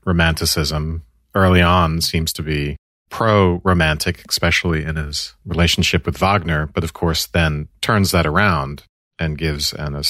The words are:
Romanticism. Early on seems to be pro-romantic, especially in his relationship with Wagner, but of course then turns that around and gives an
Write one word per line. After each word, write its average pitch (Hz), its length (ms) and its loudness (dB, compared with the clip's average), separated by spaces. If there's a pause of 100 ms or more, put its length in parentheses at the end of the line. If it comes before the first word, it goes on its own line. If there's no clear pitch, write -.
Romanticism. 80 1000 0 (300)
Early 92 280 4
on 85 400 4
seems 80 320 -2
to 80 100 -8
be 73 320 -4 (340)
pro-romantic, 90 1160 2
especially 85 560 0
in 78 140 -4
his 76 380 -8 (100)
relationship 85 600 0
with - 120 -4
Wagner, 82 480 0
but - 180 -4
of 80 80 -6
course - 360 -2
then 76 420 -2 (100)
turns 101 320 2
that 82 140 2
around 76 580 0 (340)
and 80 200 -4
gives 76 340 -2
an 73 240 -8 (140)